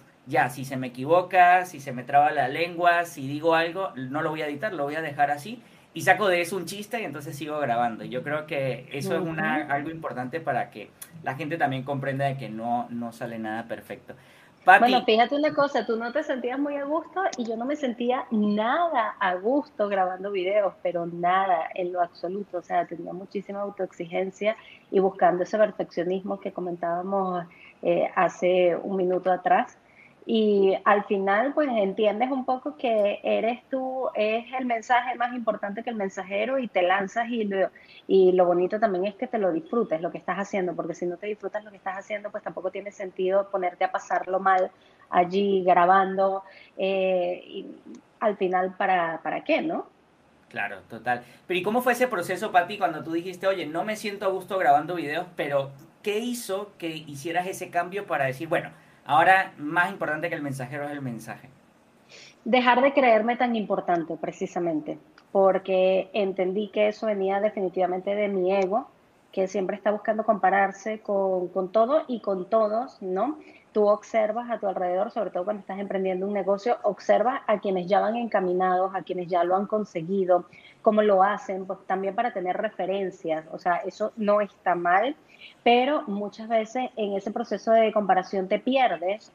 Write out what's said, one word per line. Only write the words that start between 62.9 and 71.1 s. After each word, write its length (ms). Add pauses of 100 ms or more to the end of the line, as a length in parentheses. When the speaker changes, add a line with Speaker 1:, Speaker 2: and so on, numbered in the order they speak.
Speaker 2:
creerme 440
tan 200
importante, 600
precisamente, 800 (340)
porque 800
entendí 560
que 200
eso 180
venía 340
definitivamente 720
de 140
mi 260
ego, 340 (440)
que 160
siempre 280
está 140
buscando 340
compararse 760
con, 480